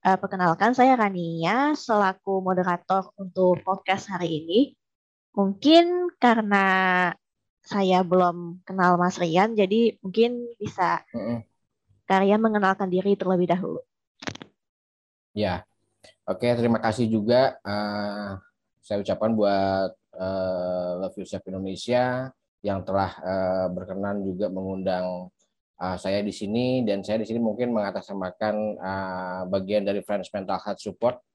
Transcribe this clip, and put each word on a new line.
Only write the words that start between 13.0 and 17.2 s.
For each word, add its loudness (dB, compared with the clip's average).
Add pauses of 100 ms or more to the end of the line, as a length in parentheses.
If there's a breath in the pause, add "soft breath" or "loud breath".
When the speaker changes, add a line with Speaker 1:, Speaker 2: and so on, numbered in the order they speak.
Speaker 1:
terlebih 2
dahulu. -4 (1500)
Speaker 2:
Ya, -2 (560 soft breath)
oke, -2
terima 2
kasih 0
juga, 2